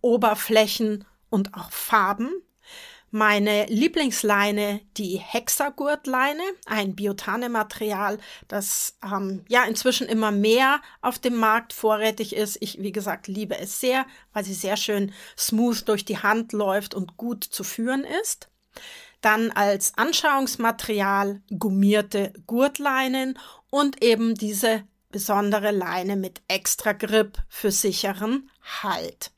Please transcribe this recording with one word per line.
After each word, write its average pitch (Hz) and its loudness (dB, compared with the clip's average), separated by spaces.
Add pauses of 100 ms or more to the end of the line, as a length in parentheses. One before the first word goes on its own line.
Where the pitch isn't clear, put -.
Oberflächen 220 2 (240)
und 196 0
auch - -12
Farben. 208 0 (800)
Meine 208 2
Lieblingsleine, 208 0 (160)
die 196 -4
Hexagurtleine, 277 -2 (240)
ein 196 -2
Biotane-Material, 208 -2 (320)
das, - -4
ähm, 196 -4
ja, 247 4
inzwischen 240 0
immer 220 0
mehr 233 4 (220)
auf 247 -2
dem 247 -2
Markt 226 2
vorrätig 214 0
ist. 214 -2
Ich, - -8
wie 196 -6
gesagt, 196 -6
liebe 196 -6
es - -8
sehr, 262 2 (260)
weil 202 -4
sie 190 -6
sehr 196 -2
schön 202 -2 (240)
smooth 226 0
durch 202 0
die 208 -4
Hand 226 0
läuft 202 0
und 180 -8
gut 233 -6
zu - -8
führen 254 -2 (180)
ist. - -6 (760)
Dann 220 4
als 202 2
Anschauungsmaterial 226 0 (160)
gummierte 202 2 (140)
Gurtleinen 262 0 (300)
und 285 2
eben 226 4
diese 208 0 (260)
besondere 208 0
Leine 185 -2
mit 185 -6
Extra-Grip 208 0 (100)
für - -2
sicheren 202 -2 (340)
Halt. - -6